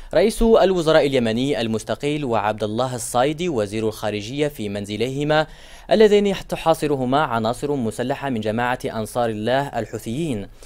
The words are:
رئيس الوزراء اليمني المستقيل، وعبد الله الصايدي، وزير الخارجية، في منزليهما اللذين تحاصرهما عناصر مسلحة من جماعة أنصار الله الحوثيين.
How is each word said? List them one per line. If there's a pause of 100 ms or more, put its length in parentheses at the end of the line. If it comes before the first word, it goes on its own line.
(140)
رئيس
الوزراء
اليمني
المستقيل،
وعبد
الله
الصايدي،
وزير
الخارجية،
في
منزليهما (440)
اللذين (140)
تحاصرهما
عناصر
مسلحة
من
جماعة
أنصار
الله
الحوثيين. (180)